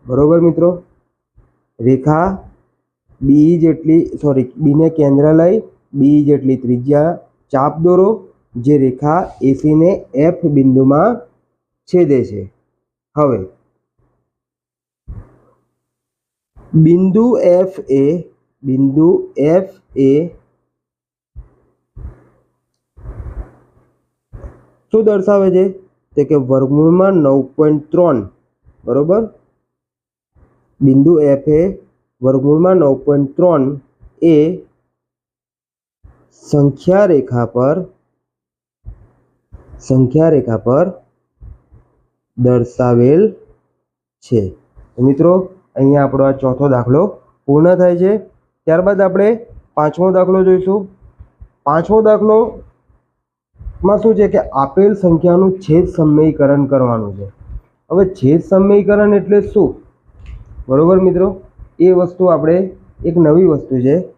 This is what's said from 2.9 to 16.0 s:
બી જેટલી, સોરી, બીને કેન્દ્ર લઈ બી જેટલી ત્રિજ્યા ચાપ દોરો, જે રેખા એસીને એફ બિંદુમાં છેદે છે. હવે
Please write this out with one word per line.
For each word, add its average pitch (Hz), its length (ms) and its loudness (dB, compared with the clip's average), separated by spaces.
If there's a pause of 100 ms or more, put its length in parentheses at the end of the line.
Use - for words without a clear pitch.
બી 151 380 2
જેટલી, 160 480 0
સોરી, 131 500 -4
બીને 156 320 0
કેન્દ્ર 143 460 2
લઈ 180 280 2 (320)
બી 143 300 2
જેટલી 131 320 0
ત્રિજ્યા 143 640 -2 (340)
ચાપ 143 260 0
દોરો, 185 500 0 (280)
જે 135 220 0
રેખા 147 520 -2 (120)
એસીને 151 480 2 (240)
એફ 170 320 -2
બિંદુમાં 139 720 0 (680)
છેદે 143 360 0
છે. 98 280 -12 (640)
હવે 143 220 0 (3250)